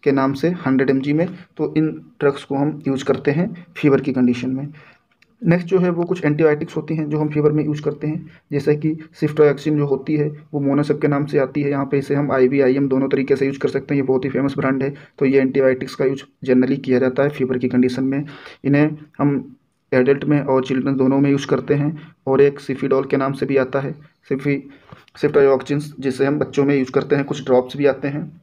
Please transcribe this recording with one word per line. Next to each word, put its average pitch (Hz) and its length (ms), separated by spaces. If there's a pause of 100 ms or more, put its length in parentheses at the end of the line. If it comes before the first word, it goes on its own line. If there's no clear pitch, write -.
के 143 80
नाम 135 220
से 160 240
हंड्रेड 135 320
एम 135 120
जी 143 120
में, 170 140 (300)
तो 147 200
इन 156 120 (300)
ड्रग्स 143 240
को 139 120
हम 147 320
यूज़ 135 180
करते 139 260
हैं 170 160 (300)
फीवर 139 240
की 139 120
कंडीशन 123 360
में। 139 220 (720)
नेक्स्ट 175 260
जो 190 120
है 180 100
वो 170 140
कुछ 175 220
एंटीबायोटिक्स 151 520
होती 156 180
हैं 156 140
जो 151 100
हम 151 100
फीवर 147 220
में 151 140
यूज़ 151 160
करते 147 260
हैं, 156 180 (260)
जैसे 143 260
कि 156 160 (220)
ceftriaxone 151 600
जो 147 80
होती 139 300
है 147 140 (240)
वो 147 120
Monosep 143 360
के 151 60
नाम 147 180
से 147 140
आती 135 220
है, 143 80
यहाँ 139 160
पे 139 120
इसे 139 180
हम 139 160
आईवी, 131 300
आईएम 135 260
दोनों 131 220
तरीके 139 260
से 135 100
यूज़ 139 140
कर 147 100
सकते 139 240
हैं, 143 80
ये 131 60
बहुत 131 180
ही 139 40
फेमस 139 280
ब्रांड 135 260
है। 139 100 (260)
तो 143 60
ये 135 160
एंटीबायोटिक्स 131 540
का 143 100
यूज़ 139 180 (220)
generally 131 340
किया 127 200
जाता 131 240
है 143 80
फीवर 127 260
की 127 120
कंडीशन 127 360
में। 139 180 (400)
इन्हें 147 340 (220)
हम 139 360 (360)
एडल्ट 135 340
में 147 160
और 131 240
चिल्ड्रन 139 300
दोनों 135 240
में 143 120
यूज़ 139 160
करते - 260
हैं। 143 220 (320)
और 135 140
एक 139 200
Cefidol 135 480
के 139 80
नाम 135 160
से 135 120
भी 135 120
आता 131 220
है, - 160 (360)
Cefi-, 139 280 (580)
ceftriaxone, 143 640 (180)
जिसे 135 260
हम 147 140
बच्चों 135 260
में 143 100
यूज़ 131 160
करते - 240
हैं, 139 100
कुछ 143 200
ड्रॉप्स 127 320
भी 143 100
आते 135 200
हैं। 147 200 (160)